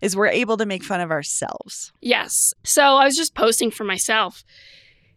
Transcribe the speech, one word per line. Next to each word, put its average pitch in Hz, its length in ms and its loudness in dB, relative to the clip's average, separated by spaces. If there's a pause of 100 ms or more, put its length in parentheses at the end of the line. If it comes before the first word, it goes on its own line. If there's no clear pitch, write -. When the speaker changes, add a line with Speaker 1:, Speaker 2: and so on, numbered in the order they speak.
Speaker 1:
Is 190 140 -2
we're 202 120 2
able 226 300 0
to 220 80 -2
make 190 180 -6
fun 180 180 -4
of 165 100 -4
ourselves. - 800 -8 (100)
Speaker 2:
Yes. - 640 0
So 277 320 4
I 269 100 6
was 277 120 2
just 330 180 -4
posting 226 340 2
for 214 140 -10
myself. 208 600 -2 (720)